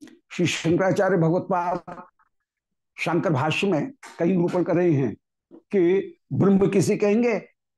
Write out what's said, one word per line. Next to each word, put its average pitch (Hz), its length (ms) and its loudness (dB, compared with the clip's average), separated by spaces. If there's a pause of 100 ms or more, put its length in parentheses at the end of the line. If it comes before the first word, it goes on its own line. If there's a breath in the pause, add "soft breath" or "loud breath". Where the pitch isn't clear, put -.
(320)
श्री 175 160 0
शंकराचार्य 180 680 0
भगवत्पाद 175 840 -2 (960)
शंकर 170 340 0
भाष्य 156 340 -2
में 160 240 -2 (280)
कई 170 80 0
निरूपण 175 360 0
कर 170 120 -2
रहे 175 180 2
हैं 135 220 -2 (380)
कि 190 640 0 (180)
ब्रह्म 190 360 4
किसे 190 280 0
कहेंगे, 208 500 0 (300)